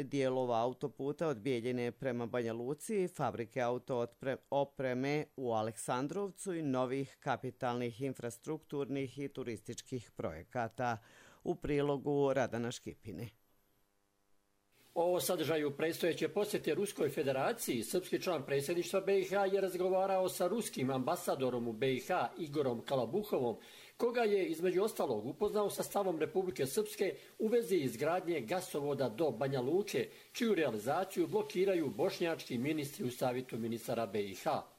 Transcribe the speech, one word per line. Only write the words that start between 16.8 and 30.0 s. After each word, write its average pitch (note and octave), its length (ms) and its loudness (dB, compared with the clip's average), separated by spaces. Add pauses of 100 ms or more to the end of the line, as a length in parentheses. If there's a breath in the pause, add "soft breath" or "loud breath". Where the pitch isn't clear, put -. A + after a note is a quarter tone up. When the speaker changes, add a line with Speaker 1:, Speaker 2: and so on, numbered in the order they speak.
Speaker 2:
federaciji C3+ 760 0
srpski F3+ 380 -2
član E3 240 -2
predsjedništva E3+ 560 0
B G3 180 4
I F3+ 60 0
H G3 200 2
je G3 160 2
razgovarao F#3 680 2
sa F3+ 180 0
ruskim F3 420 0
ambasadorom C3 760 0
u A#2 60 -4
B C3 200 2
I B2 60 0
H D3+ 380 0
Igorom C#3+ 440 0
Kalabuhovom, C3 760 0 (420 loud breath)
koga A#3+ 240 2
je G3+ 260 4
između E3+ 360 2
ostalog C#3+ 420 0
upoznao G3+ 440 0
sa - 140 -4
stavom F#3 360 0
Republike D#3 480 0
Srpske G3+ 480 0 (240 loud breath)
u A3 80 2
vezi G#3+ 280 4
izgradnje D#3 640 0
gasovoda C#3+ 680 0
do B2+ 220 2
Banja C3+ 300 0
Luke, D3+ 480 0 (220 loud breath)